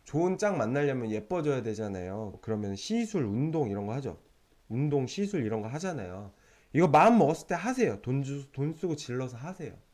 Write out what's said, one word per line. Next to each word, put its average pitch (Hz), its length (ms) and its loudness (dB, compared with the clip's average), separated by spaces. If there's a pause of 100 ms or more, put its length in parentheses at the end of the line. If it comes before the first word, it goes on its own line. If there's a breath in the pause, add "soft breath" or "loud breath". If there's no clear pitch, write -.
좋은 180 340 0
짝 202 200 0
만나려면 127 520 0
예뻐져야 135 520 0
되잖아요. 104 800 -6
그러면 104 340 -2
시술, 214 480 -2
운동 131 460 0
이런 101 180 -4
거 107 60 -4
하죠. 131 260 -6 (480)
운동, 139 400 0
시술 196 380 -2
이런 107 160 0
거 110 80 -6
하잖아요. 110 640 -8 (400 soft breath)
이거 165 160 6
마음 185 280 8
먹었을 160 300 4
때 180 80 -2
하세요. 185 460 0
돈 135 220 0
주-, 139 280 -8
돈 147 220 -2
쓰고 156 240 -4
질러서 127 400 -6
하세요. 147 360 -12 (200)